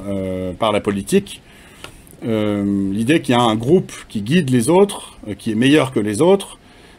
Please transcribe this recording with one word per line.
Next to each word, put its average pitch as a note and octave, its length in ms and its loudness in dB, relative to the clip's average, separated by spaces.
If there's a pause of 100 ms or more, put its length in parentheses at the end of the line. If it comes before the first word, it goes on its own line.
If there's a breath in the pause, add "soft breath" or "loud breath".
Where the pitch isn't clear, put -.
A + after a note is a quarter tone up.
euh, F#2 460 -6
par G#2+ 180 0
la G#2 100 0
politique, G#2 600 -2 (840 loud breath)
euh, G2+ 680 -2
l'idée A2+ 300 0
qu'il B2+ 120 0
y A#2+ 40 4
a A#2+ 40 4
un A2+ 140 4
groupe C3+ 360 0 (180)
qui G#2 120 -6
guide C3+ 280 0
les B2+ 200 2
autres, G3 480 2 (100)
euh, G2+ 60 -8
qui - 180 -6
est G#2 40 -2
meilleur C3+ 360 2
que A#2 80 -2
les G#2 220 -2
autres, G3 380 2 (400 soft breath)